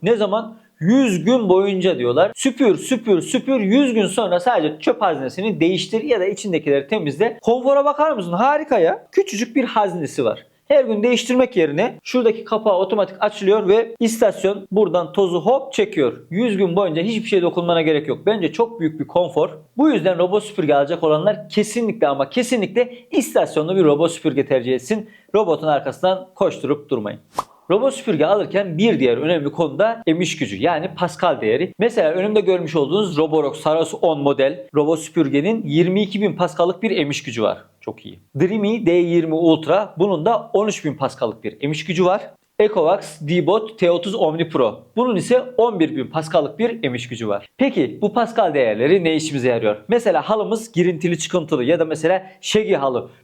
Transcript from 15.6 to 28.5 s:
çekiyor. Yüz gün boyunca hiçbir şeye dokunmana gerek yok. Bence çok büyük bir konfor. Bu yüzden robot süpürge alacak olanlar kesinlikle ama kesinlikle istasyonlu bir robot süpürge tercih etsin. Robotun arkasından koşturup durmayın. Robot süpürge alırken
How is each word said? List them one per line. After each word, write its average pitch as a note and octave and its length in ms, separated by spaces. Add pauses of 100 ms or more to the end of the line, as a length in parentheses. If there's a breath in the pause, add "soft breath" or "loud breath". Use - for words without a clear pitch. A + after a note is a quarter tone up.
çekiyor. D#3 400 (180)
Yüz G#3 260
gün F3+ 200
boyunca E3+ 260
hiçbir G#3+ 260
şeye F#3+ 140
dokunmana E3+ 400
gerek D3+ 260
yok. - 180
Bence F#3+ 260
çok A3+ 280
büyük D#3 200
bir D3 60
konfor. F3 440 (260)
Bu D4 140
yüzden F#3 280
robot F#3 260
süpürge D3+ 300
alacak C#3+ 300
olanlar E3+ 440
kesinlikle G#3 600
ama C#3 220
kesinlikle A#3+ 640 (160 loud breath)
istasyonlu F#3+ 680
bir F#3 80
robot D3 260
süpürge C#3 360
tercih B2+ 280
etsin. G#3 360 (240 loud breath)
Robotun E3+ 320
arkasından D#3 680
koşturup D3 560
durmayın. A2 300 (500 loud breath)
Robot B3 240
süpürge D#3 320
alırken F#3 520